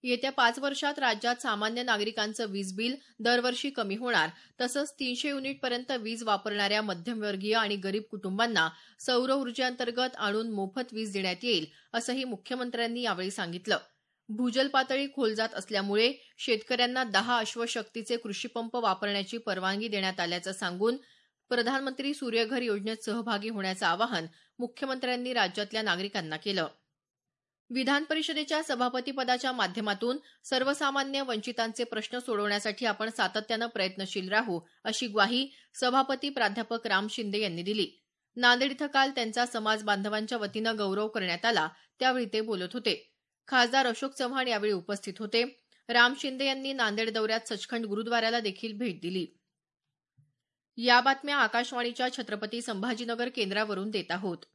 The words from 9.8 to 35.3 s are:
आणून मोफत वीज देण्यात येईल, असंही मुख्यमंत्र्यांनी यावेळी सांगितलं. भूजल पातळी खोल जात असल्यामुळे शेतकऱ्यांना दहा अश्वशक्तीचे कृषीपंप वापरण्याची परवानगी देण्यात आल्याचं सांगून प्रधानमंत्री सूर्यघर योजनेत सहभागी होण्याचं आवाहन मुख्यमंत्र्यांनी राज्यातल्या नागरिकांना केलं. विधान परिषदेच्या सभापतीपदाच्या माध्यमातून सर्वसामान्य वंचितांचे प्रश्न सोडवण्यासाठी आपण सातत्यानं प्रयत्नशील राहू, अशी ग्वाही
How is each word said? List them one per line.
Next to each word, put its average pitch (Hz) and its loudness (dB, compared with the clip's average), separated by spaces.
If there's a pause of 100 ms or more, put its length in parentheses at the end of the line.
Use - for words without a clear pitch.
आणून 214 0
मोफत 208 -4
वीज 214 -6
देण्यात 190 -2
येईल, 185 2 (260)
असंही 254 -2
मुख्यमंत्र्यांनी 240 -4
यावेळी 185 -2
सांगितलं. 180 -2 (500)
भूजल 247 0
पातळी 269 2
खोल 254 0
जात 220 0
असल्यामुळे 202 2 (260)
शेतकऱ्यांना 247 0
दहा 226 2
अश्वशक्तीचे 233 -4
कृषीपंप 233 -6
वापरण्याची 202 0
परवानगी 196 -2
देण्यात 190 -2
आल्याचं 175 -2
सांगून 190 0 (520)
प्रधानमंत्री 269 -2
सूर्यघर 233 0
योजनेत 220 -2
सहभागी 220 -2
होण्याचं 190 -2
आवाहन 180 2 (320)
मुख्यमंत्र्यांनी 247 -2
राज्यातल्या 214 0
नागरिकांना 185 -2
केलं. 190 0 (1040)
विधान 269 2
परिषदेच्या 311 -2
सभापतीपदाच्या 254 0
माध्यमातून 214 0 (280)
सर्वसामान्य 277 0
वंचितांचे 233 -2
प्रश्न 233 -6
सोडवण्यासाठी 208 0
आपण 214 0
सातत्यानं 220 0
प्रयत्नशील 190 -4
राहू, 208 2 (240)
अशी 220 -2
ग्वाही 226 2 (260)